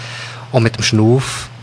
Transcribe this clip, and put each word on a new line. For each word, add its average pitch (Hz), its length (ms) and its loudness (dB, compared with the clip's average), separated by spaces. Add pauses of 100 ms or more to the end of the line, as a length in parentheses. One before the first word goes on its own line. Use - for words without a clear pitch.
(520)
Und 123 100 4
mit 110 140 2
dem - 60 -4
Schnuff 113 680 2 (140)